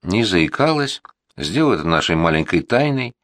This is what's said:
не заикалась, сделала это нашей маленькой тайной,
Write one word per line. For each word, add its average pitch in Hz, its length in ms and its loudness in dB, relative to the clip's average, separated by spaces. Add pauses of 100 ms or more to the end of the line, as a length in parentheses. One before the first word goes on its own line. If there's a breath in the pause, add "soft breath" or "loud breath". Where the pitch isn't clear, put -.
не 104 220 0
заикалась, 135 800 0 (340)
сделала 110 380 0
это 76 100 -2
нашей 82 320 0
маленькой 80 440 2
тайной, 131 640 -2